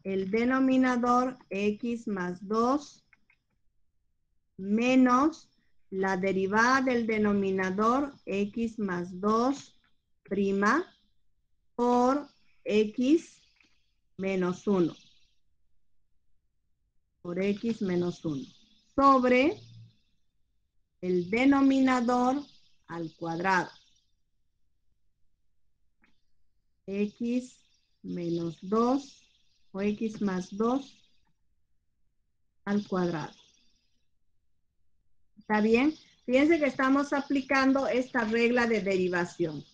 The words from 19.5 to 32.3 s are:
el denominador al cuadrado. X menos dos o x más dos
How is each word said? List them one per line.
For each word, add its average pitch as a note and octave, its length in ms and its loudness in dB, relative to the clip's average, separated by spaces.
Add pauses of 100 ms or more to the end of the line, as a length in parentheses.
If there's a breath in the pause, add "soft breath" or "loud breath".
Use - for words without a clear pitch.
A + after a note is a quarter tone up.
el F3+ 300 -2
denominador C4 1120 2 (460)
al E3 280 -10
cuadrado. E3+ 540 -2 (3250)
X A#3 680 -4 (460)
menos E3+ 600 -6
dos A#3 640 -2 (440)
o F#3+ 80 -8
x G#3+ 400 -4
más F#3+ 360 -4
dos A#3+ 540 -4 (1500)